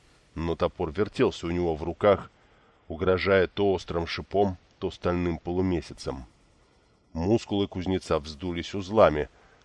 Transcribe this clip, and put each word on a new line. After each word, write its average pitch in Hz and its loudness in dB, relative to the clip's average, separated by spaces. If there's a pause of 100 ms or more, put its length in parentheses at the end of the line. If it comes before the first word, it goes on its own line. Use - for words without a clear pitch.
(340)
но 82 -2
топор 82 -2
вертелся 98 -2
у 85 -2
него 87 0
в 76 -10
руках, 95 2 (580)
угрожая 90 2
то 101 2
острым 85 -4
шипом, 92 -2 (220)
то 90 -4
стальным 87 -2
полумесяцем. 87 -4 (840)
Мускулы 101 0
кузнеца 90 -2
вздулись 80 -8
узлами, 90 4 (360)